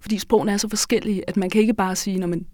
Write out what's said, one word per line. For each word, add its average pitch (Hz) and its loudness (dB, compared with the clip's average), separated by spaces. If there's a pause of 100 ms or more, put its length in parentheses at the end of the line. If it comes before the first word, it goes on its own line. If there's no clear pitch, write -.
Fordi 208 -2
sprogene 208 2
er 202 0
så 208 -2
forskellige, 214 -2
at - -2
man 185 0
kan 220 4
ikke 220 4
bare 185 -2
sige, 190 -2
"Nå, 185 -2
men 170 -4